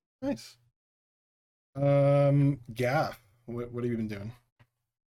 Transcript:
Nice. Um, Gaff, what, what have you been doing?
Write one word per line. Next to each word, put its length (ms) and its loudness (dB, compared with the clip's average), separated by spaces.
Nice. 360 -8
Um, 840 4
Gaff, 460 -2
what, 260 -10
what 120 -6
have 80 -2
you 60 -2
been 120 -4
doing? 220 -10